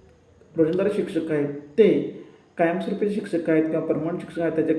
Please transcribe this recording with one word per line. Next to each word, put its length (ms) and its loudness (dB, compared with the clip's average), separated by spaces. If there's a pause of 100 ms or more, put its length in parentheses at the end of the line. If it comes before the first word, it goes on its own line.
(560)
रोजंदारी 380 2
शिक्षक 360 -4
आहेत 180 0 (300)
ते 100 8 (720)
कायमस्वरूपी 520 0
शिक्षक 400 -2
आहेत 140 4
किंवा 160 -2
परमनंट 400 -4
शिक्षक 200 -10
आहेत, 120 0
त्याच्या 260 0